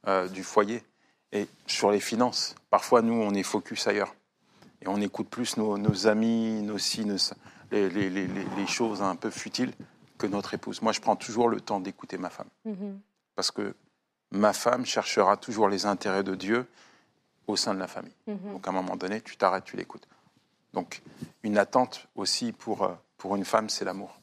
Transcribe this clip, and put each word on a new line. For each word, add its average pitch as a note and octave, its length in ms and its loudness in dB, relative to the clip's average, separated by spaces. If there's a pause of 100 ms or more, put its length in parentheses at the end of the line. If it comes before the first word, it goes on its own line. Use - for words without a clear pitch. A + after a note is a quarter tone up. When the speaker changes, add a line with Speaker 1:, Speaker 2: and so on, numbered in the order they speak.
Speaker 1:
euh, F#2+ 200 2
du F#2+ 140 -8
foyer G#2+ 400 0 (500)
et G#2 140 -2 (200)
sur - 240 2
les G#2 100 4
finances. - 540 -2 (160)
Parfois, A#2+ 320 6
nous, A2+ 120 2
on G#2 200 0
est G2 80 0
focus - 440 -4
ailleurs. G2+ 280 0 (680)
Et - 80 -8
on G2+ 140 -2
écoute G2+ 260 -4
plus - 300 -4
nos, G#2+ 180 2
nos G2+ 300 2
amis, A2 560 4
nos G#2 160 -4
ci, - 260 -2
nos G2+ 140 0
ça, - 180 0 (340)
les, G2+ 200 4
les, F#2+ 180 0
les, F#2 180 -2
les, F#2+ 200 -4 (100)
les G2 100 0
choses G#2+ 360 0
un F#2+ 140 2
peu - 140 -4
futiles - 440 -4 (420)
que - 100 -2
notre G2+ 280 -2
épouse. G2+ 260 -8
Moi, A2 120 2
je - 80 -2
prends G#2 160 2
toujours A#2 320 0
le A2 120 0
temps G2+ 200 -2
d'écouter F#2+ 360 -10
ma F2+ 140 -6
femme. - 180 -14 (160)
Speaker 2:
Mhm. G3 340 -8 (360)
Speaker 1:
Parce - 160 -2
que G2+ 240 -6 (560)
ma G2+ 240 4
femme B2 320 0
cherchera G2+ 500 4
toujours G#2+ 320 2
les G2 160 0
intérêts G2 400 0
de F#2+ 100 -2
Dieu G#2+ 320 0 (800)
au G#2 100 -2
sein G#2 180 0
de F#2+ 40 -4
la F2+ 100 -6
famille. - 260 -12 (120)
Speaker 2:
Mhm. G3+ 260 -8
Speaker 1:
Donc, F#3+ 140 -10
à F#2+ 40 -4
un - 40 -2
moment F#2 220 -2
donné, F#2+ 240 -6
tu - 160 -18
t'arrêtes, F#2+ 280 2
tu - 120 -12
l'écoutes. - 320 -10 (640)
Donc, - 300 -8 (400)
une G#2 160 2
attente - 560 2
aussi A2 380 -2
pour, G2+ 320 -2
euh, F#2 100 -2 (240)
pour G2 180 -2
une G2 80 -2
femme, A2 240 2
c'est - 160 -4
l'amour. F#2+ 380 -8